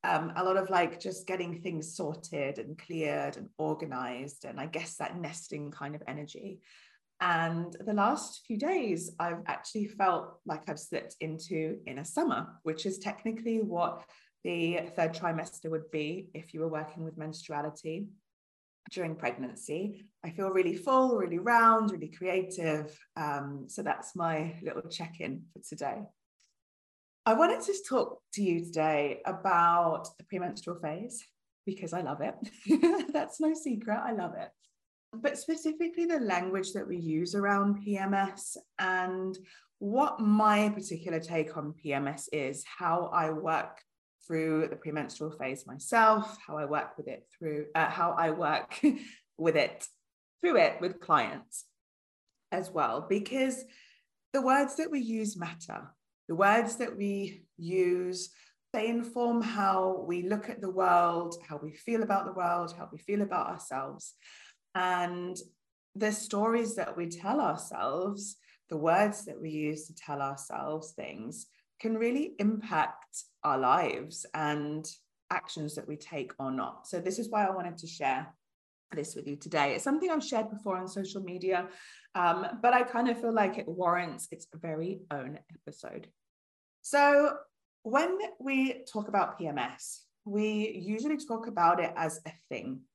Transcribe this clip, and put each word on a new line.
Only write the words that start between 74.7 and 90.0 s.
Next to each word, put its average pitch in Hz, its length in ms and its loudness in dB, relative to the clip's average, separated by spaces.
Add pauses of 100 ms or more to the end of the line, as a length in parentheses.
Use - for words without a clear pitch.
actions 156 420 -4
that - 140 -8
we 151 100 -8
take 147 400 -8
or 135 140 -2
not. - 360 -4
So 170 140 -4
this 185 160 -2
is 240 100 -4
why 214 160 2
I 190 60 2
wanted 175 300 -4
to 160 80 -14
share 135 440 -2 (640)
this 156 200 -6
with 143 120 -10
you 143 80 -6
today. 147 380 2
It's - 100 -2
something 311 280 2
I've 311 120 0
shared 220 280 -2
before 196 260 -4
on 185 100 -6
social 190 360 -6
media, 180 440 -2 (460)
um, 185 480 2
but 247 140 8
I 247 80 6
kind 240 260 0
of 233 100 0
feel 226 140 0
like 202 240 4
it - 100 -6
warrants 175 600 0
its - 240 -14
very 165 460 -6 (100)
own 143 300 -6 (160)
episode. - 520 -14 (760)
So 285 480 6 (500)
when 311 340 2 (240)
we 262 520 0
talk 208 160 -4
about 202 320 0
P 165 80 -4
M 143 100 -4
S, - 460 -8 (200)